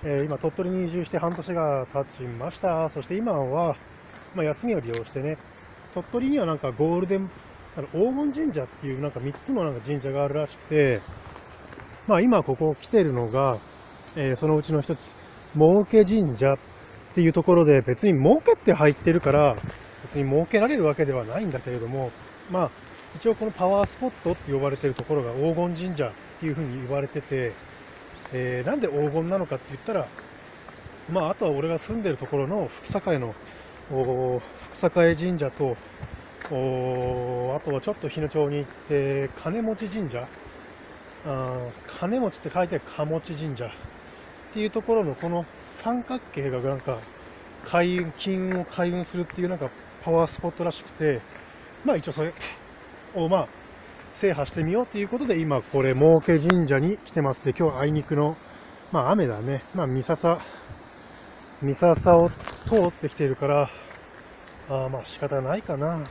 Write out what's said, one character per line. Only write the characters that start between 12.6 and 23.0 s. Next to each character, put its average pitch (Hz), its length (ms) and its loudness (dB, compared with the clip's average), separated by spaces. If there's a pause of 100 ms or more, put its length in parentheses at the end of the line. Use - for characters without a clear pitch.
来 - 60 -16
て 214 160 4
る 151 100 2
の 120 160 -2
が、 127 300 2 (560)
え 135 200 0
ー、 - 20 -4
そ 156 100 -2
の 156 80 4
う 151 80 2
ち 160 100 -4
の 151 80 2
一 151 140 -4
つ、 - 220 -14 (380)
儲 170 300 8
神 196 540 4
社 135 140 4
っ 135 60 0 (580)
て 180 40 4
い 165 80 8
う 160 40 4
と 170 100 2
こ 175 140 6
ろ 170 80 8
で、 143 180 8
別 127 260 2
に 170 80 6
儲 175 240 6
け 466 120 6
っ 440 40 6
て - 180 4
入 151 180 6
っ - 20 0
て - 180 2
る 170 80 4
か 139 120 2
ら、 143 240 6 (480)
別 143 180 -4
に 135 80 0
儲 156 160 2
け 208 140 2
ら 226 80 4
れ 294 80 0
る 190 80 2
わ 147 100 4
け 156 100 0
で 139 80 -2
は 123 120 -2
な 123 160 -6
い 220 40 -4
ん 175 60 -4
だ 131 80 -6
け 123 140 -8
れ 123 80 -6
ど 113 80 -6
も、 131 240 -6 (360)
ま 180 180 0
あ、 - 40 -6 (460)